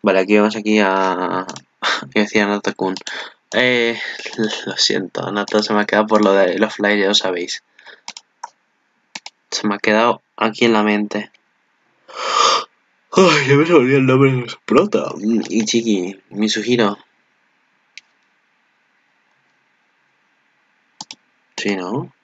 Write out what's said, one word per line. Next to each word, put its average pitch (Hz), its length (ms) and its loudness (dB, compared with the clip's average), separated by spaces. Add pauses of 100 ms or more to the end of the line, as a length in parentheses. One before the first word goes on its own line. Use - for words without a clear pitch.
Vale, 95 180 2
aquí 104 180 2
vamos 107 180 2
aquí 107 240 0
a, 92 600 0
<laughs> - 0 -
a 95 40 -10 (680)
decir 107 280 0
a 101 40 2
Nata-kun. 101 480 -4 (580)
Eh, 120 480 0 (680)
lo 95 100 -8
siento, 95 540 -4
Nata 104 320 -2
se 104 120 -4
me 104 60 2
ha 104 40 0
quedado 107 220 2
por 107 180 2
lo 98 80 4
de 92 260 2
los 107 160 -2
flyers, 104 260 0
ya 95 80 2
lo 104 60 0
sabéis. 90 480 -2 (1900)
Se - 160 -6
me 104 80 0
ha 107 40 -8
quedado 110 440 2 (140)
aquí 110 280 0
en 117 80 4
la 107 100 4
mente. 104 480 -2 (1800)
Ay, 156 360 4
ya 139 80 4
me 156 100 4
se 175 60 2
me 165 60 8
olvidó 135 200 4
el 135 80 2
nombre 135 260 4
de 123 160 -4
su - 160 -16
prota. 135 520 2
Mm, 107 320 0
Ichiki, 107 720 -2 (100)
Mitsuhiro. 107 680 -2 (4000)
Sí, 101 200 -4
¿no? 110 360 -6 (120)